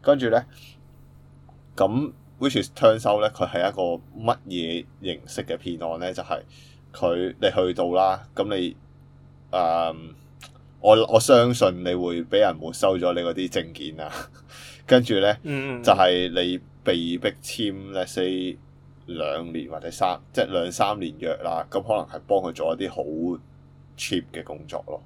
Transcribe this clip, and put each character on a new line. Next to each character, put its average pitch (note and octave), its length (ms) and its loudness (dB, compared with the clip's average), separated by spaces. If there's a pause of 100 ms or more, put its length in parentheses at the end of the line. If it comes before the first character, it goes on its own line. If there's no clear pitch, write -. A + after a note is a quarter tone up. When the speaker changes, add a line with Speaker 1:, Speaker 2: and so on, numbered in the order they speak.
Speaker 1:
跟 C#3+ 180 4
住 A#2+ 100 0
呢， A#2 140 4 (1300)
咁 A2+ 340 0 (280)
which C3 220 0
is - 140 -6
turns A2 340 4
out G#2 120 2
呢， G#2+ 100 2
佢 F2+ 160 -2
係 F2+ 220 0
一 - 20 -2
個 F2+ 320 -2 (180)
乜 A#2 160 0 (100)
嘢 E2+ 380 -4 (160)
形 F2 240 -8
式 - 180 -8
嘅 E2+ 140 -6
騙 E2+ 360 -8
案 E2 80 -8
呢？ F#2 120 -4
就 F2+ 80 -8
係 - 200 -6 (520)
佢， F2+ 460 0
你 G2+ 100 4
去 F#2 240 2
到 F2 180 0
啦， F#2 300 2 (140)
咁 G#2 180 -2
你， F2+ 220 -2 (760)
嗯， E2 640 -2 (680)
我， G#2+ 120 10 (140)
我 A2+ 100 4
相 B2 360 8
信 F2+ 320 2
你 F2+ 100 0
會 F2 280 -2
俾 G2 160 2
人 F#2+ 200 4
沒 D#2+ 140 -10
收 F#2+ 240 2
咗 F2+ 160 0
你 F2 80 -2
嗰 E2+ 120 -2
啲 F2+ 160 -4
證 E2 220 -4
件 D2+ 340 -12
啊。 - 60 -10 (360)
<laughs> - 380 -20
跟 B2+ 160 6
住 A2 200 0
呢， G2+ 100 4 (120)
Speaker 2:
嗯， C#3 340 -6
嗯， A#2+ 40 -12
嗯。 - 20 -14
Speaker 1:
就 G#2+ 100 6
係 F2+ 360 4
你 F2+ 300 -4 (240)
被 G2 120 0
逼 E2+ 460 -4
簽， G2 520 -8
let's F#2 140 -4
say F#2 500 -4 (480)
兩 E2 480 -6
年 D#2 180 -8
或 D#2 80 -10
者 E2 100 -12
三， F2+ 300 -2 (140)
即 B2 80 0
係 - 60 2
兩 F2 220 -2
三 G2+ 300 -2
年 D#2+ 200 -8
約 D#2+ 180 -4
啦。 E2 340 -6
咁 G2 100 -2
可 G#2+ 120 -4
能 F2+ 120 -2
係 D#2 220 -14
幫 G2 120 2
佢 F2+ 120 -4
做 D#2+ 220 -4
一 E2 40 -6
啲 F#2 120 -6
好 - 120 -8 (960)
cheap - 360 -6
嘅 D#2+ 100 -12
工 D#2 240 -14
作 D#2 200 -10
咯。 D2 180 -10